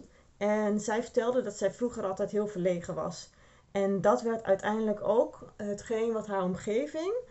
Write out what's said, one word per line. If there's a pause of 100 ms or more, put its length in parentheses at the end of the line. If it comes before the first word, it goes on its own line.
(360)
En
zij
vertelde
dat
zij
vroeger
altijd
heel
verlegen
was. (400)
En
dat
werd
uiteindelijk
ook
hetgeen
wat
haar
omgeving (160)